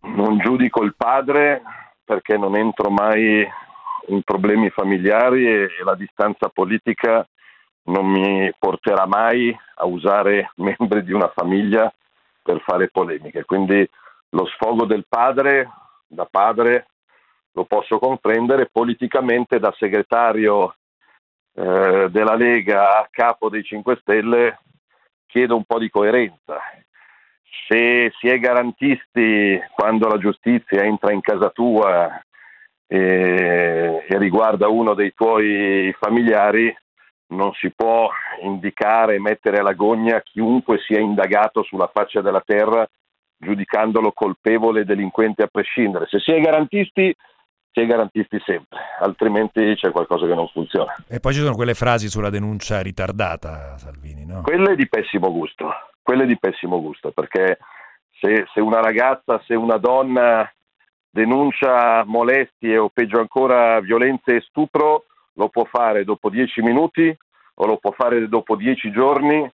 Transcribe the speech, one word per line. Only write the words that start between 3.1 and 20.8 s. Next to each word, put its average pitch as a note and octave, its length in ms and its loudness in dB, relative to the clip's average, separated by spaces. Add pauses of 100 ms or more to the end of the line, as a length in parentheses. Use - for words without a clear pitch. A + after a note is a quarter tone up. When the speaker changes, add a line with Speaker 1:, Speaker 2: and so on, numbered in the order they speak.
Speaker 1:
in G2 160 -2
problemi G#2 460 0
familiari G#2+ 800 2
e, G#2+ 140 2 (180)
e F2+ 60 -10
la F#2+ 100 0
distanza G2+ 540 -4
politica A2 760 -2 (580)
non F#2+ 220 -2
mi F#2+ 520 0
porterà G2 500 0
mai A#2 480 0 (200)
a - 100 -6
usare G2 680 0
<laughs> - 40 -20
membri G2 460 -2
di F2 100 -6
una G2 200 0
famiglia G2+ 580 0 (500)
per E2+ 200 -2
fare F#2 280 0
polemiche. D#2 560 -6
Quindi G2 420 2 (420)
lo F2+ 180 -2
sfogo A2+ 380 0
del G2+ 220 -2
padre, C3 600 0 (380)
da E2+ 180 -8
padre, A2+ 640 2 (680)
lo F2+ 120 -4
posso G#2+ 340 -2
comprendere. A#2+ 720 0
Politicamente, A#2+ 880 -2
da G2+ 180 0
segretario, G#2+ 1000 0 (800)